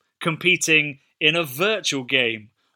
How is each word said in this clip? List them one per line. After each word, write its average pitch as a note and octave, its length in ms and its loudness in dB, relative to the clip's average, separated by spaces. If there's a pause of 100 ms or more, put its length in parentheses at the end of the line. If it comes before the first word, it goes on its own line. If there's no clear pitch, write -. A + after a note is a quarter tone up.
(180)
competing D#3 800 0 (220)
in D#3 140 2
a E3+ 80 0
virtual D#3+ 600 -2
game A#2 460 0 (260)